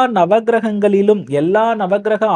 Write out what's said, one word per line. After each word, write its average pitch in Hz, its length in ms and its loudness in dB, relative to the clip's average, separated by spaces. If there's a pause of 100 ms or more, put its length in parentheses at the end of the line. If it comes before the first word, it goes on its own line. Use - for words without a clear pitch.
(200)
நவக்கிரகங்களிலும், 208 1040 0 (180)
எல்லா 208 240 0 (180)
நவக்கிரக 208 520 -2